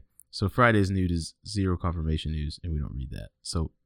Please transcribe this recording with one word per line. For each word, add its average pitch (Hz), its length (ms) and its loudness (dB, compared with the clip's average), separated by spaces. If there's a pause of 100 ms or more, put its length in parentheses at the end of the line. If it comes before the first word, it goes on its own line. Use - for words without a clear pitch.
(320)
So - 160 -2
Friday's 104 440 4
news 92 200 2
is 82 220 -2 (140)
Zero 98 300 0
Confirmation 80 540 -2
News, 76 320 -4
and 87 100 -4
we 73 60 -2
don't 58 160 -6
read 65 160 -8
that. - 180 -12 (120)
So 80 300 -4 (140)